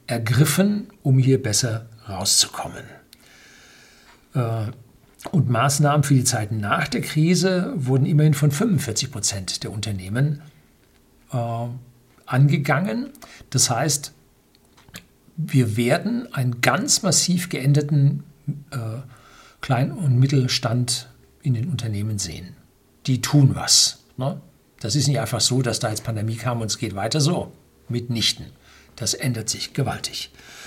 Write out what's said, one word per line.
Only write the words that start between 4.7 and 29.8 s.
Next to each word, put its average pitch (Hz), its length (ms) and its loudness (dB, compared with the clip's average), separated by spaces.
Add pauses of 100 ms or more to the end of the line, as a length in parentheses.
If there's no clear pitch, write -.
und 139 180 2
Maßnahmen 143 540 4
für 147 100 4
die 123 120 4
Zeit 110 260 -2
nach 110 380 -2
der 120 120 -4
Krise 180 760 0
wurden 131 280 2
immerhin 151 280 4
von 143 180 2
fünfundvierzig 151 600 -2
Prozent 98 520 -6
der 110 80 -8
Unternehmen, 107 720 -4 (880)
äh, 117 360 -4 (580)
angegangen. 156 840 2 (380)
Das 123 200 2
heißt, 135 420 -2 (1300)
wir 123 400 2
werden 175 560 0
einen 123 260 -2
ganz 165 420 0
massiv 175 480 0
geänderten, 143 760 2 (480)
äh, 127 60 -8 (840)
Klein- 127 300 0
und 135 280 2
Mittelstand 127 920 0 (320)
in 131 120 0
den 117 160 -2
Unternehmen 107 500 -4
sehen. - 360 -10 (520)
Die 127 140 2
tun 139 340 6
was, - 480 2 (140)
ne? 135 240 -6 (400)
Das 104 140 -4
ist 147 120 2
nicht 135 120 0
einfach 110 220 -4
so, 127 200 2
dass 123 180 -2
da 117 100 -2
jetzt 107 140 -8
Pandemie 110 320 -4
kam 117 260 -4
und 110 60 -6
es 101 100 -6
geht 104 180 -6
weiter 113 260 -2
so. 156 320 0 (340)
Mitnichten. 117 580 -4 (500)
Das 104 180 -4
ändert 113 360 -4
sich - 240 -6
gewaltig. - 580 -6 (360)